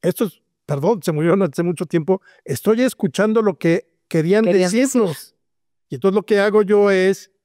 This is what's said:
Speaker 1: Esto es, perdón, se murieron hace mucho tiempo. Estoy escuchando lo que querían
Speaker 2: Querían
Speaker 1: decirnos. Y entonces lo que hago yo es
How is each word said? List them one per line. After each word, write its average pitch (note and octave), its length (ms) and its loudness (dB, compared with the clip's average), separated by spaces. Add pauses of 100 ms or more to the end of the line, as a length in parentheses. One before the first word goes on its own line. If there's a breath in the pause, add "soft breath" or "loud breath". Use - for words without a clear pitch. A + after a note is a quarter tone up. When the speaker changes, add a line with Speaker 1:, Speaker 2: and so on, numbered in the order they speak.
Speaker 1:
Esto F3+ 220 -2
es, - 180 -10 (240)
perdón, D#3 360 -2
se F3 100 -4
murieron E3+ 300 0
hace E3+ 200 -4
mucho F3 240 -4
tiempo. E3+ 340 -2 (240 soft breath)
Estoy G#3+ 380 -2
escuchando A3 600 -2
lo G3 160 -2
que E3+ 280 0 (220)
querían F3 360 2
Speaker 2:
Querían F#3 260 2
Speaker 1:
decirnos. A3+ 640 -2 (540)
Y C#3 80 -12
entonces F#3+ 200 0
lo G3+ 80 -2
que G#3 160 2
hago G#3 220 2
yo G3+ 280 2
es F#3+ 400 0 (140)